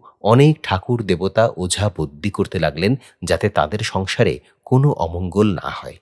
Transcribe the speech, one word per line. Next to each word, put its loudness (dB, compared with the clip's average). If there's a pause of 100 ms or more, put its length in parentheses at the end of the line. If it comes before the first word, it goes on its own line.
(200)
অনেক 6
ঠাকুর -2
দেবতা 0
ওঝা -2
বদ্যি -6
করতে -4
লাগলেন, 0 (280)
যাতে 0
তাদের -2
সংসারে -2 (240)
কোনো 4
অমঙ্গল -2
না -8
হয়। -12